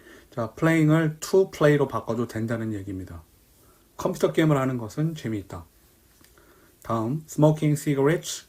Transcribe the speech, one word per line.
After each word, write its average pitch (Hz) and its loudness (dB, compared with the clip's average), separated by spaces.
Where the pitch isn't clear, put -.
자, 113 -6
playing을 160 2
to 190 2
play로 147 4
바꿔도 113 -4
된다는 113 -4
얘기입니다. 95 -10
컴퓨터 180 0
게임을 156 4
하는 131 0
것은 151 -4
재미있다. 101 -8
다음, 113 -4
smoking 151 2
cigarettes 147 0